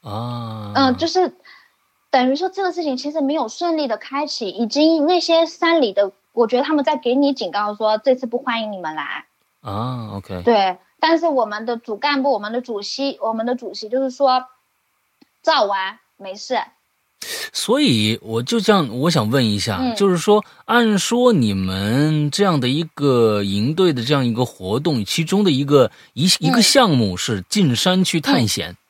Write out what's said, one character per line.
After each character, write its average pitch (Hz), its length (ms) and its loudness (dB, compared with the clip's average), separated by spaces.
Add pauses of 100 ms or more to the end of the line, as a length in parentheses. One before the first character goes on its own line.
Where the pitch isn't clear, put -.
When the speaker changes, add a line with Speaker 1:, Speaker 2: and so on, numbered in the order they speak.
Speaker 1:
啊。 113 720 -8
Speaker 2:
嗯， 262 200 2
就 330 120 -4
是 359 260 0 (760)
等 254 220 2
于 277 40 0
说 349 120 -4
这 381 160 -6
个 359 80 -2
事 339 120 -6
情 277 120 -2
其 277 160 -8
实 311 80 -4
没 277 140 0
有 311 160 -2
顺 330 280 -4
利 294 100 -2
的 220 100 -4
开 285 300 -6
启， 233 200 -8
已 185 180 -4
经 302 420 2
那 359 120 4
些 330 260 2
山 330 360 0
里 220 100 0
的， 196 220 0 (180)
我 233 160 2
觉 247 100 0
得 254 60 2
他 294 100 -2
们 285 120 0
在 302 100 0
给 247 200 -2
你 285 180 2
警 208 180 -6
告 208 240 -4
说 214 220 0
这 254 180 2
次 262 100 -10
不 240 120 -6
欢 233 240 -4
迎 214 100 -6
你 196 60 -10
们 160 180 -8
来。 147 300 -10 (340)
Speaker 1:
啊， 110 540 -6
OK。 98 300 -8
Speaker 2:
对， 196 340 2 (240)
但 330 180 2
是 330 80 -2
我 262 180 0
们 214 200 -8
的 240 100 -4
主 226 220 -10
干 277 260 -2
部， 277 80 2
我 214 80 0
们 208 140 -8
的 247 80 -4
主 226 200 -8
席， 269 400 -6
我 220 120 -2
们 226 120 -4
的 247 100 -2
主 220 180 -12
席 208 160 -12
就 254 120 -2
是 269 80 -2
说 254 360 0 (960)
照 285 220 4
玩， 196 340 -6 (160)
没 196 180 -14
事。 208 280 -6 (880)
Speaker 1:
所 262 300 0
以 113 400 2
我 113 200 -4
就 220 200 -2
这 202 100 2
样， 180 160 4 (140)
我 170 100 2
想 117 180 0
问 127 160 2
一 104 140 0
下， 98 220 -4
Speaker 2:
嗯。 254 160 -2
Speaker 1:
就 202 100 2
是 180 100 2
说， 208 280 2 (180)
按 220 340 2
说 240 360 2
你 113 200 2
们 117 800 0
这 202 140 0
样 175 120 2
的 127 120 0
一 151 140 0 (100)
个 117 500 2
营 104 320 0
队 180 160 4
的 123 100 -2
这 127 120 0
样 135 120 2
一 120 80 0
个 120 120 0
活 104 340 -4
动， 147 240 -2
其 160 220 -2
中 196 180 0
的 190 80 4
一 139 140 0
个， 139 260 4 (220)
一， 143 120 -2
Speaker 2:
嗯。 185 140 4
Speaker 1:
一 262 120 0
个 240 100 4
项 240 280 6
目 110 280 2
是 101 320 -4
进 165 260 2
山 185 260 2
去 175 200 0
探 254 260 2
险， 85 220 -4
Speaker 2:
嗯。 95 80 -16 (120)